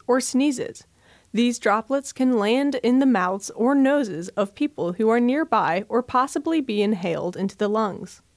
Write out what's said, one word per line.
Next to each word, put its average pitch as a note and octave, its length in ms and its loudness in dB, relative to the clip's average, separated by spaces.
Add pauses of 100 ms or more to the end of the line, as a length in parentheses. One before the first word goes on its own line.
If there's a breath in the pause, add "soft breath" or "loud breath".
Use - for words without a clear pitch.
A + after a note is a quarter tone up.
or B3+ 140 2
sneezes. B3+ 640 -2 (500 soft breath)
These A#3+ 240 0
droplets A3+ 540 -2
can B3+ 260 2
land C4 380 0
in B3 240 2
the C#4 60 4
mouths G3 500 0
or B3 180 2
noses C4 560 2
of G3+ 240 -4
people A3+ 380 -4
who A3 160 0
are A3+ 100 4
nearby A#3 680 0
or A#3 120 0
possibly C#4+ 600 -2
be A3 200 -2
inhaled F3+ 560 -2
into F#3+ 200 -4
the G#3 120 0
lungs. G#3 540 -4 (140)